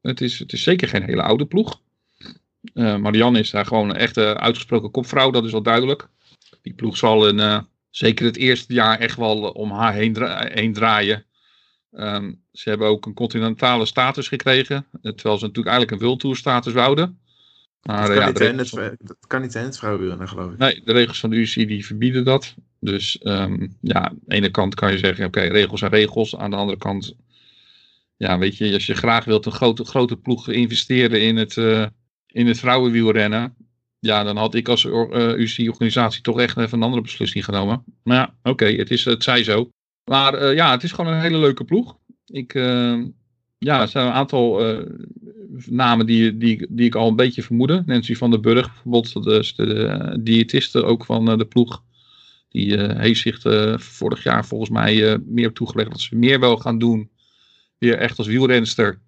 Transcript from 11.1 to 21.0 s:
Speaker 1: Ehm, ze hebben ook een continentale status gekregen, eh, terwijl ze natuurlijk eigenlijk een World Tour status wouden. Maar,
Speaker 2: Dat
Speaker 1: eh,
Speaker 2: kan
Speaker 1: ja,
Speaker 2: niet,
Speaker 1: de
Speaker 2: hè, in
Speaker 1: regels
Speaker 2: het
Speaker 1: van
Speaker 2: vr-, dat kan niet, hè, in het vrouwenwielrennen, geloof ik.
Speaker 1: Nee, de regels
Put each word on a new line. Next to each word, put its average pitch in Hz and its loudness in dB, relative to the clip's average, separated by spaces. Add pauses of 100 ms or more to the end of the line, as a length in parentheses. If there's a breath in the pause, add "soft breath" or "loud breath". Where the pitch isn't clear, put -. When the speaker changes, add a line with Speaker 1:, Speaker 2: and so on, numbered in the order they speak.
Speaker 1:
Ehm, 101 -8 (180)
ze - -10
hebben 107 0
ook 107 0
een 107 -10
continentale 113 0
status 131 -2
gekregen, 135 0 (160)
eh, 110 -8
terwijl 107 -2
ze 110 -6
natuurlijk 110 -2
eigenlijk 117 0
een 110 -2
World 127 0
Tour 135 -4
status 123 -2
wouden. 143 0 (640 soft breath)
Maar, 104 -2
Speaker 2:
Dat - 2
Speaker 1:
eh, 101 4
Speaker 2:
kan 104 6
Speaker 1:
ja, 98 4
Speaker 2:
niet, 90 0
Speaker 1:
de 107 4
Speaker 2:
hè, 113 4
in 127 -2
Speaker 1:
regels 123 -6
Speaker 2:
het - -10
Speaker 1:
van 104 -8
Speaker 2:
vr-, 104 -20
dat - -20
kan 131 -4
niet, 120 -10
hè, 113 -6
in 120 -6
het 135 -12
vrouwenwielrennen, 92 -6
geloof 90 -10
ik. 95 -14
Speaker 1:
Nee, 131 0
de 113 -2
regels 117 2